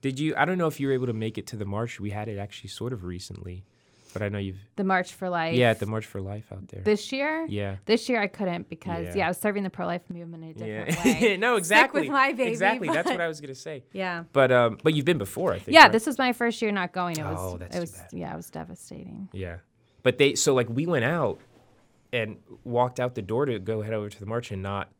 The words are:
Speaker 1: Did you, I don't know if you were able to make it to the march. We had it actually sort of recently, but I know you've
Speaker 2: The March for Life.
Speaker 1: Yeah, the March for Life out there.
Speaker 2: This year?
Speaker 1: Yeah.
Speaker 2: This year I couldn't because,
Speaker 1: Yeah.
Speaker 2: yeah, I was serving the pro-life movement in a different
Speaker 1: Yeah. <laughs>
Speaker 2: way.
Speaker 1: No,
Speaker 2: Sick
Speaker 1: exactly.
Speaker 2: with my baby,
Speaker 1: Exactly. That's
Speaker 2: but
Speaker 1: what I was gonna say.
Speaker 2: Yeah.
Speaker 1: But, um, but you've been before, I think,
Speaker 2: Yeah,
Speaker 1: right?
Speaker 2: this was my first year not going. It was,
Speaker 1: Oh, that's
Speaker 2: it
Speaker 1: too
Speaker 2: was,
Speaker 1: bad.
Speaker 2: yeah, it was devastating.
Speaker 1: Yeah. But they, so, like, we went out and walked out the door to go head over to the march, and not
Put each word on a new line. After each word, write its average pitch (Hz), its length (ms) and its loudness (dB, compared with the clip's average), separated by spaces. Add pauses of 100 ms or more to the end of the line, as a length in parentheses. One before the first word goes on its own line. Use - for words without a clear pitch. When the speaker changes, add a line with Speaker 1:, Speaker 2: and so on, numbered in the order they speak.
Speaker 1:
Did 135 180 -4
you, 151 180 0
I 143 80 4
don't 185 140 -2
know 170 80 2
if - 120 -4
you 139 80 0
were 135 60 2
able 127 140 0
to 120 60 -2
make 110 260 -4
it 101 80 -12
to - 100 -12
the 104 80 -6
march. 107 340 -6
We 101 120 -6
had 107 180 -6
it 104 80 -8
actually 101 320 -12
sort 120 240 -8
of 98 100 -10
recently, 90 640 -10 (460)
but - 120 -4
I 101 60 0
know 101 100 -4
you've 95 180 -6 (180)
Speaker 2:
The 202 80 -2
March 185 300 0
for 185 160 -6
Life. 165 260 -2
Speaker 1:
Yeah, 120 200 6
the 104 100 -4
March 110 200 -4
for - 140 -12
Life 101 320 -10
out 98 180 -14
there. 98 120 -14
Speaker 2:
This 208 300 0
year? 311 360 -4
Speaker 1:
Yeah. 101 280 -4 (100)
Speaker 2:
This 233 240 0
year 240 100 2
I 208 60 0
couldn't 185 440 -6
because, 170 400 -8
Speaker 1:
Yeah. 185 80 -4
Speaker 2:
yeah, 185 80 0
I - 20 2
was 180 100 -2
serving 208 240 -2
the 190 80 -4
pro-life 175 400 -6
movement 170 360 -12
in 160 40 -14
a 160 40 -16
different 107 520 -4
Speaker 1:
Yeah. 247 160 4
<laughs> 226 80 6
Speaker 2:
way. 190 80 0
Speaker 1:
No, 233 180 2
Speaker 2:
Sick 208 40 2
Speaker 1:
exactly. 226 420 4
Speaker 2:
with 285 80 -2
my 269 240 4
baby, 240 160 0
Speaker 1:
Exactly. 208 380 0
That's 156 200 0
Speaker 2:
but 262 60 0
Speaker 1:
what 175 80 -2
I 170 60 0
was 156 120 -6
gonna 143 140 -12
say. 143 300 -12 (100)
Speaker 2:
Yeah. 185 300 -6 (100)
Speaker 1:
But, 131 180 6
um, 120 300 6
but 160 140 4
you've 139 100 2
been 170 140 4
before, 120 340 -2
I 90 60 -4
think, - 160 2
Speaker 2:
Yeah, 320 80 12
Speaker 1:
right? 233 80 12
Speaker 2:
this 220 160 2
was 277 100 -4
my 254 160 2
first 233 260 -2
year 214 120 0
not 185 200 -2
going. 175 280 -4
It 156 40 -6
was, 147 160 -4
Speaker 1:
Oh, 90 180 -4
that's 87 180 -10
Speaker 2:
it - 20 -2
Speaker 1:
too 180 40 -2
Speaker 2:
was, 170 100 -8
Speaker 1:
bad. - 220 -20
Speaker 2:
yeah, 175 200 -8
it 165 40 -10
was 175 120 -14
devastating. - 840 -14
Speaker 1:
Yeah. 90 260 -10 (440)
But 127 160 4
they, 143 180 6
so, - 200 4
like, 120 140 2
we 131 180 0
went 175 180 2
out 139 340 0 (760)
and 110 240 -4 (260)
walked 123 360 0
out 123 160 -2
the 117 60 -6
door 113 240 -2
to 117 140 -4
go 107 220 -4
head 107 120 -6
over 104 160 -4
to - 100 -20
the 101 60 -12
march, 113 260 -6
and 95 120 -6
not 98 260 -6 (100)